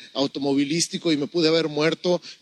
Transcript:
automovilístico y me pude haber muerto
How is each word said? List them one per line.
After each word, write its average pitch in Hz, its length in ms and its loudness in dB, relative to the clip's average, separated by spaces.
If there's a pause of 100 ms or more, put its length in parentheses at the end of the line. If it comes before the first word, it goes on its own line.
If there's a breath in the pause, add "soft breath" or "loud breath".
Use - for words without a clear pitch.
(140 loud breath)
automovilístico 143 1000 -2
y 147 60 2
me 139 100 -2
pude 165 200 0
haber 160 200 2
muerto 160 520 0 (220 loud breath)